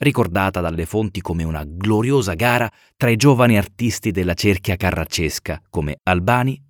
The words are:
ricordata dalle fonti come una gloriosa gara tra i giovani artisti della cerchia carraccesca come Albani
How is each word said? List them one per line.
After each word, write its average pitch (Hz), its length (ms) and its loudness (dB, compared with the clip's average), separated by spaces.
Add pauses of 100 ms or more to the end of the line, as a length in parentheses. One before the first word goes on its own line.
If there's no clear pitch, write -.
ricordata 98 580 0
dalle 82 240 -4
fonti 104 360 -4
come 85 240 -4
una 78 200 -4
gloriosa 104 720 0
gara 120 360 0 (260)
tra 127 120 0
i 117 80 4
giovani 120 400 6
artisti 107 540 -2
della 90 240 0
cerchia 98 420 0
carraccesca 82 960 -4
come 73 320 -4
Albani 120 680 0